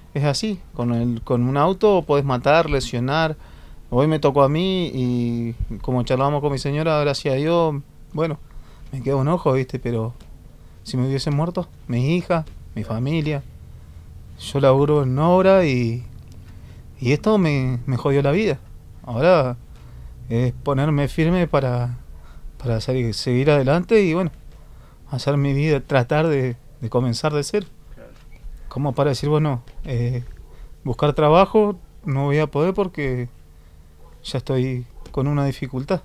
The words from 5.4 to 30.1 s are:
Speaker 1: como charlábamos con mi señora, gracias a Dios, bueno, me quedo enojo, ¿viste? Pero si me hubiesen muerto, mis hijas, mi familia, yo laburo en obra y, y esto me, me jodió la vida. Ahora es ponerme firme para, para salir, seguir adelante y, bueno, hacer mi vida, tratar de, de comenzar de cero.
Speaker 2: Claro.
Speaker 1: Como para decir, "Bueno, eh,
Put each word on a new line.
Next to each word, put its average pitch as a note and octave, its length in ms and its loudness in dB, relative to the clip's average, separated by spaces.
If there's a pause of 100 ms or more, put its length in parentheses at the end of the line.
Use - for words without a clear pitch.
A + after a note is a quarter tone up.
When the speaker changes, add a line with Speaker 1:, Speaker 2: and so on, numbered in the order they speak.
Speaker 1:
como B2+ 220 0
charlábamos C#3 380 0
con D3 100 0
mi C3+ 60 -2
señora, D3+ 440 0
gracias C#3+ 320 0
a C3 40 0
Dios, D#3+ 380 2 (380)
bueno, D3+ 260 -2 (520)
me C3 100 -8
quedo C3+ 200 0
enojo, D#3 320 2
¿viste? C3 260 -2
Pero A#2 340 -4 (680)
si - 140 -8
me B2+ 100 2
hubiesen C3+ 280 -2
muerto, E3+ 320 -2 (200)
mis B2+ 180 0
hijas, E3 400 0 (300)
mi G#2+ 80 -4
familia, C#3+ 580 -2 (1000)
yo - 200 -4
laburo C#3 440 4
en B2+ 140 0
obra F#3 480 6
y, B2 380 0 (960)
y C3 140 2
esto G#3+ 240 2
me, C3+ 480 2
me C3+ 100 -2
jodió C#3 260 2
la C#3 100 2
vida. F3 280 0 (440)
Ahora B2+ 520 4 (720)
es A#2+ 240 2
ponerme C#3+ 540 0
firme E3+ 400 2
para, B2 500 0 (600)
para A2+ 240 -2
salir, B2+ 320 0
seguir C3+ 380 2
adelante D#3 520 4
y, D#3+ 120 2
bueno, F3+ 160 -2 (800)
hacer C#3 260 0
mi C#3 160 2
vida, C#3+ 280 2
tratar D3 460 2
de, C3 280 0 (260)
de A2+ 80 -6
comenzar B2+ 440 0
de D3 100 0
cero. G#3 240 -4 (260)
Speaker 2:
Claro. - 160 -20 (580)
Speaker 1:
Como C#3 260 -4
para C#3+ 180 2
decir, C#3+ 180 -2
"Bueno, D3+ 320 2 (220)
eh, A#2+ 400 -2 (600)